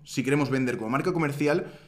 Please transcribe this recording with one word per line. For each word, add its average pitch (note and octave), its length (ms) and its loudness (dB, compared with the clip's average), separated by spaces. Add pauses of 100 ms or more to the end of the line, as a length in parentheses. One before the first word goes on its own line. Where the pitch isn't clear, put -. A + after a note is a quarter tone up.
Si - 200 -4
queremos C#3 260 2
vender B2+ 280 0
como A2 120 -6
marca D#3 240 0
comercial, D3+ 580 0 (160)